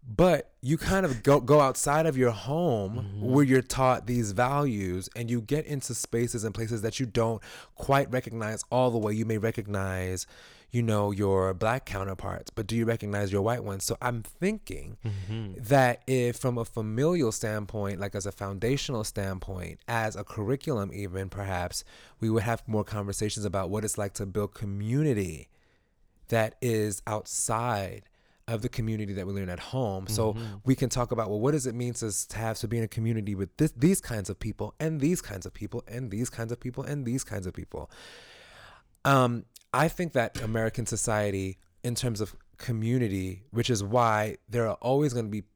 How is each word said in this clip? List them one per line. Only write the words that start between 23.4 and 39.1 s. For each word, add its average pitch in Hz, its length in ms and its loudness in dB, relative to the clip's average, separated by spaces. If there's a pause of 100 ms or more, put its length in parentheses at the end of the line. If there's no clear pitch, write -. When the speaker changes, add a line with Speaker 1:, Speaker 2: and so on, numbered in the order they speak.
Speaker 1:
about 95 260 -2
what 104 140 -2
it's 107 140 -4
like 101 160 -4
to 101 120 -6
build 101 280 -4
community 104 960 -2 (800)
that 110 320 2
is 107 460 0
outside 107 1000 -2 (440)
of 117 140 -2
the 120 60 -2
community 107 460 -4
that 92 120 -4
we 98 60 -4
learn 98 160 -2
at 90 100 -6
home. 98 480 -4
So 110 280 0
Speaker 2:
Mm-hmm. 110 200 -8 (100)
Speaker 1:
we 131 120 6
can 131 120 0
talk 120 220 -2
about, 113 200 0
well, 104 100 0
what 127 120 4
does 139 140 0
it 117 80 -4
mean 120 200 -4
to, 110 340 -4
to - 100 -10
have 110 200 -2
to 120 100 -4
be 117 100 0
in 113 60 0
a 107 40 -4
community 110 460 -2
with 95 220 -4
this, 156 200 4
these 175 240 6
kinds 104 300 -6
of 98 80 -6
people 104 400 -6
and 160 220 -2
these 165 200 2
kinds 98 260 -10
of 92 60 -10
people 120 360 -8
and 120 240 -6
these 117 180 -2
kinds 117 220 -6
of 120 80 -8
people 127 240 -8
and 143 200 -4
these 120 200 -2
kinds 98 220 -6
of 90 80 -6
people? - 360 -10 (1120)
Um, 131 400 6 (280)